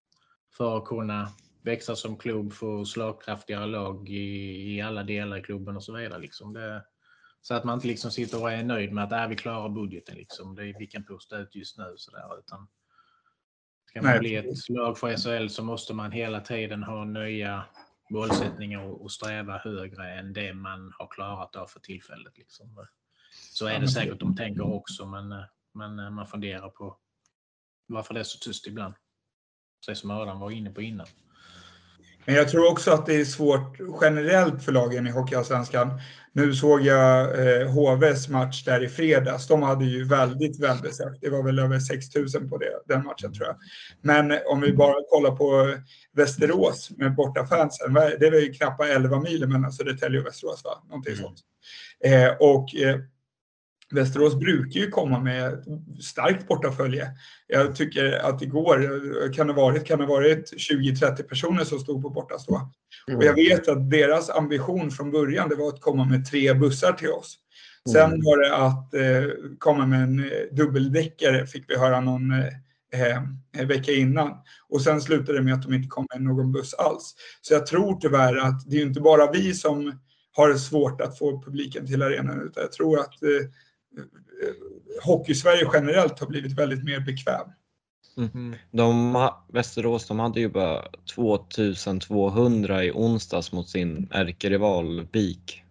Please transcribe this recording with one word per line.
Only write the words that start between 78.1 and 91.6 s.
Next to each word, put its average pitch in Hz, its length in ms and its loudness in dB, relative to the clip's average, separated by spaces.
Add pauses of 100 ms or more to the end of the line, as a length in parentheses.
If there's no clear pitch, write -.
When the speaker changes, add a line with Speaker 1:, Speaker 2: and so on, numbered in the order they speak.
Speaker 2:
att 131 340 -2
det 143 60 0
är 147 40 4
ju 147 60 2
inte 139 140 -2
bara 151 320 8
vi 185 220 0
som 147 460 -2 (320)
har 147 220 6
svårt 135 460 0
att 131 180 -6
få 135 240 -2
publiken 135 440 -8
till 135 160 0
arenan, 139 380 -2
utan 156 220 -8
jag 147 100 -6
tror 160 280 2
att, - 220 -8
eh, 151 60 2 (1120)
eh, 71 120 -4 (500)
Hockey-Sverige 165 680 4
generellt 156 480 2
har 139 60 -6
blivit 135 320 -6
väldigt 135 260 -2
mer 139 160 -4
bekväm. - 480 -4 (680)
Speaker 4:
Mm. 117 180 -4
Speaker 1:
Mm. 120 240 -12 (120)
Speaker 4:
De 117 440 4
ha-, 131 380 0
Västerås, 117 540 -2
de 107 120 -4
hade 117 220 -2
ju 113 80 0
bara 85 340 -2 (320)
tvåtusen 101 840 -2